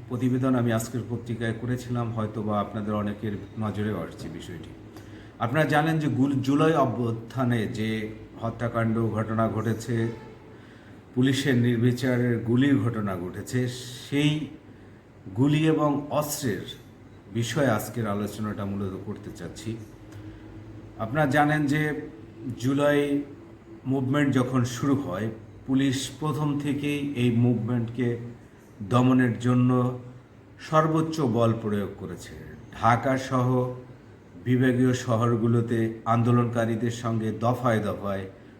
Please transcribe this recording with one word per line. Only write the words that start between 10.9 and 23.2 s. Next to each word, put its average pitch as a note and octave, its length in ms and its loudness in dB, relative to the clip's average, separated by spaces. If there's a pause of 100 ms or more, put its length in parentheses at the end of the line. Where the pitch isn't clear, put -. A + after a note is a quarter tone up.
পুলিশের B2+ 400 2
নির্বিচারের A#2+ 840 2
গুলির B2 400 4
ঘটনা G#2+ 360 -2
ঘটেছে, F#2+ 520 -4 (420)
সেই D3+ 380 2 (880)
গুলি D3 320 4
এবং D3 420 2
অস্ত্রের B2+ 520 -2 (720)
বিষয়ে A#2+ 340 0
আজকের A2 400 0
আলোচনাটা G2+ 580 -4
মূলত G2 400 -4
করতে - 300 -10
চাচ্ছি। G#2+ 420 -10 (1200)
আপনারা C3 260 0
জানেন D3 400 4
যে D3+ 440 0 (500)
জুলাই C#3+ 640 2 (600)